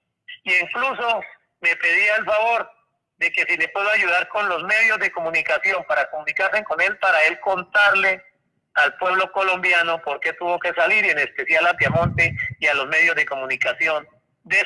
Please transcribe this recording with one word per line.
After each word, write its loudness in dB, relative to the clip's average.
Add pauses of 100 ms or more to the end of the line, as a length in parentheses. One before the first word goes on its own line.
(440)
Y -4
incluso -4 (380)
me 0
pedía 2
el -2
favor 0 (460)
de -2
que -2
si 0
le -2
puedo -2
ayudar 2
con -2
los -2
medios 2
de -2
comunicación -2
para 0
comunicarse -2
con -4
él, 0
para 4
él 0
contarle 2 (520)
al 2
pueblo 0
colombiano 0
por -6
qué -4
tuvo -2
que -4
salir, 2
y 2
en 0
especial 0
a 2
Piamonte 0 (240)
y -2
a 2
los -2
medios 2
de 0
comunicación, -4 (360)
de 0